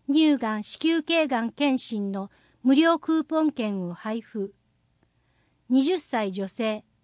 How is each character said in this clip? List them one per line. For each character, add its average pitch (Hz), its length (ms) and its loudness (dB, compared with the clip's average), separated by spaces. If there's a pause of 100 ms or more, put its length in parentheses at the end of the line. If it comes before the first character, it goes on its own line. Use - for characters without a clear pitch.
う。 277 60 0
乳 302 240 4
が 214 200 -2
ん、 208 60 -6
子 - 200 -12
宮 330 180 2
頸 320 260 0
が 247 140 -2
ん 233 100 -4
検 277 320 0
診 202 280 -6
の 196 180 -8 (320)
無 262 140 4
料 330 240 4
ク 320 220 0
ー - 20 -2
ポ 320 180 -2
ン 311 100 2
券 196 380 -4
を 170 60 -8
配 220 260 -8
布。 196 320 -8 (1160)
二 262 140 4
十 339 160 0
歳 214 320 -4
女 190 160 -6
性、 214 380 -6 (180)